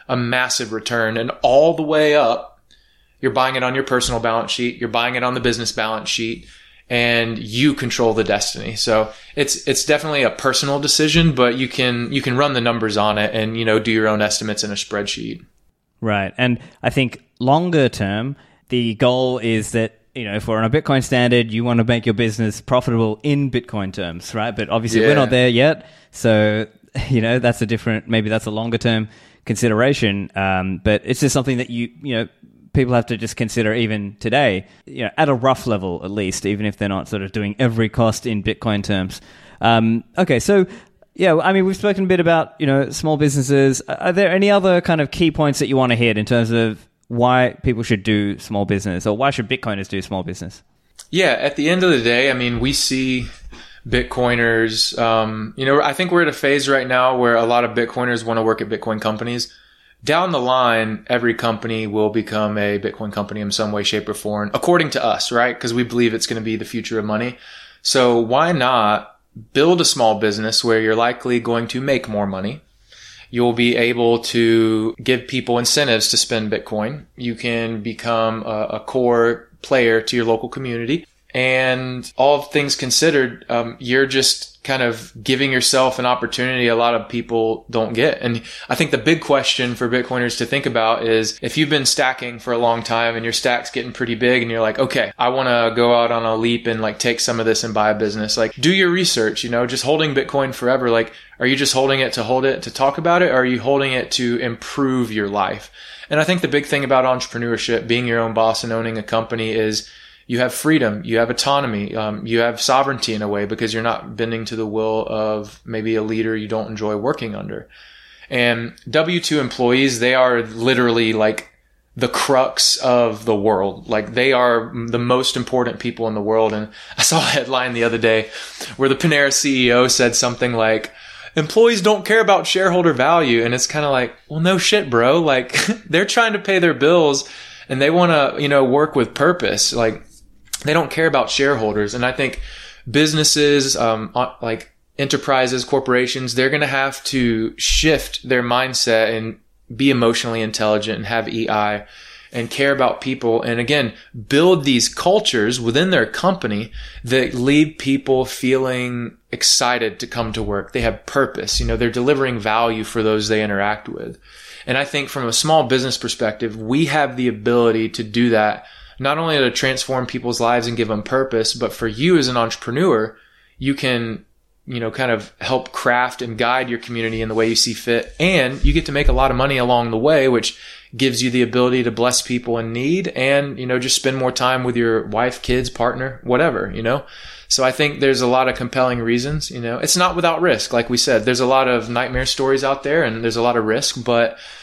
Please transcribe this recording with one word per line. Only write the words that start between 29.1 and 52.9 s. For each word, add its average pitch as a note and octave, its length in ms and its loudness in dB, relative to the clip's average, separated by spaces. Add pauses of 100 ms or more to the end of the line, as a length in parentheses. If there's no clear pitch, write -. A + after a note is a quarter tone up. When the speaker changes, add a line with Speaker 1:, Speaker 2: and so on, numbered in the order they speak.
Speaker 2:
consideration. A2 920 0
Um, F#2+ 480 -2
but G#2+ 200 2
it's - 160 -4
just C#3 140 2
something C3 240 0
that B2+ 120 -6
you, A#2+ 200 -6 (120)
you C3+ 140 -6
know, A2+ 120 -4 (460)
people B2+ 200 2
have A#2 140 2
to A#2 100 -4
just A2 180 -8
consider A2 380 -2
even G#2+ 460 -4
today, A2+ 460 0 (200)
you B2+ 180 -10
know, G#2 140 -4
at D3+ 100 4
a C#3+ 60 4
rough B2+ 320 2
level, F#2+ 380 -2
at F#2+ 80 -8
least, G2+ 340 -4
even G#2 220 -2
if G2+ 100 -6
they're G#2 100 -2
not F#2+ 200 -4
sort G2+ 160 -6
of F#2+ 80 -10
doing G2+ 260 -4
every A2+ 320 2
cost A2+ 380 0
in G#2 160 -2
Bitcoin G#2+ 400 -2
terms. F#2+ 380 -2 (380)
Um, A2+ 440 2 (160)
okay. D3+ 200 2
So, F#3+ 280 4 (480)
yeah, F3 220 4
I E3+ 140 2
mean, F#3+ 140 4
we've F#3+ 100 -2
spoken F#3+ 280 0
a F#3 40 -2
bit F3+ 120 2
about, E3 400 2
you D3+ 80 0
know, C3+ 240 2
small D#3 260 -2
businesses. C#3 720 2
Are - 260 -2
there F#3 160 4
any G3 220 4
other F#3 300 4
kind E3 200 0
of C#3 80 0
key D#3+ 220 2
points D3 280 0
that C#3+ 80 0
you C3 100 2
wanna B2 180 2
hit A2+ 220 2
in G#2 80 0
terms A#2 260 2
of A2+ 360 0 (200)
why B2 560 2
people A#2 180 0
should G#2+ 220 0
do G#2 340 0
small G2+ 280 -4
business, F#2+ 420 -2
or G#2 100 0
why C#3 140 0
should A2 180 -6
Bitcoiners G#2 400 -4
do G2 100 -4
small F#2 220 -6
business? F2+ 400 -12 (480)
Speaker 1:
Yeah, E3+ 220 2
at C#3+ 240 -2
the D3 160 0
end F#3 120 2
of F3+ 60 4
the C3+ 120 4
day, A#2+ 280 2
I C3 40 0
mean, B2 260 -2
we C3 120 0
see C3 540 -2 (640)